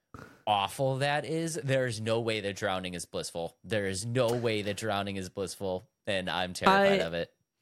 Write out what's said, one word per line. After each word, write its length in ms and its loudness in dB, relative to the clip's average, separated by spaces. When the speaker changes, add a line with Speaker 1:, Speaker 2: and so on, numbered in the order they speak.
Speaker 1:
awful 520 2
that 260 0
is. 300 -2
There 220 4
is 140 -4
no 200 2
way 220 0
that 120 -2
drowning 400 -2
is 120 -8
blissful. 580 -6
There 240 0
is 180 -4
no 280 2
way 280 2
that 140 -2
drowning 400 -2
is 140 -4
blissful, 580 -4
and 240 0
I'm 220 -2
terrified 480 4
Speaker 2:
I 40 0
Speaker 1:
of 100 -4
it. 180 -4